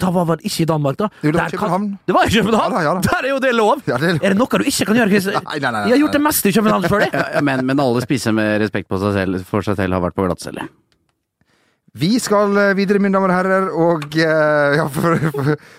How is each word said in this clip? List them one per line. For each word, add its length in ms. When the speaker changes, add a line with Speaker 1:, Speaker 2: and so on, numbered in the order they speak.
Speaker 1:
Da 80
var 160
vel 160
ikke 160
i 140
Danmark, 260
da? 80
Speaker 2:
Jo, 80
det 0
var 80
Speaker 1:
Der 160
kan 80
Speaker 2:
København. 240
Speaker 1:
Det 140
var 100
i 80
København? 320
Speaker 2:
Ja 80
da, 80
ja 80
da. 160
Speaker 1:
Der 160
er 80
jo 160
det 80
lov! 320
Speaker 2:
Ja, 80
det 140
er 80
lov. 100
Speaker 1:
Er 80
det 60
noe 180
du 140
ikke 160
kan 100
gjøre, 140
Chris? 160
Speaker 2:
<laughs> 20
Nei, 80
nei, 140
nei, 180
Speaker 1:
Jeg 80
har 80
gjort 80
Speaker 2:
nei. 80
Speaker 1:
det 80
meste 240
i 80
København 320
før, 140
det. 100
Speaker 3:
Ja, 80
ja, 100
men, 160
men 240
alle 160
spiser 380
med 180
respekt 320
på 80
seg 160
selv, 320
for 160
seg 160
selv 160
har 80
vært 160
på 80
glattcelle. 400
Speaker 2:
Vi 240
skal, 380
eh, 180
videre, 240
mine 160
damer 160
og 60
herrer, 340
og, 460
eh, 580
ja, 160
for, 240
for, 200